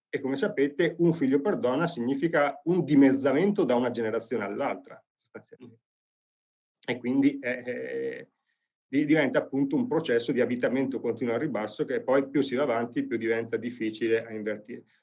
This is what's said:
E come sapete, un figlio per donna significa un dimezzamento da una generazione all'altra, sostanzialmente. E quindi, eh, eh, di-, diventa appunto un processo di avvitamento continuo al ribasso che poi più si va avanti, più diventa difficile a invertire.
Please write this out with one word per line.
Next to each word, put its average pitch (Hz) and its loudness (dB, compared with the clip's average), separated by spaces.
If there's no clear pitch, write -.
E 147 -4
come 135 -4
sapete, 151 0
un 170 4
figlio 139 2
per 180 0
donna 131 0
significa 143 0
un 175 2
dimezzamento 139 4
da 123 2
una 120 0
generazione 110 -4
all'altra, 104 -6
sostanzialmente. - -20
E 120 -4
quindi, 139 2
eh, 123 -4
eh, 127 -8
di-, 147 0
diventa 147 4
appunto 139 0
un 120 2
processo 127 0
di 120 2
avvitamento 123 0
continuo 117 -2
al 117 -2
ribasso 110 -4
che 120 -4
poi 135 2
più 147 2
si 123 -2
va 139 0
avanti, 120 -2
più 120 -4
diventa 113 -2
difficile 113 -2
a 110 -12
invertire. 107 -8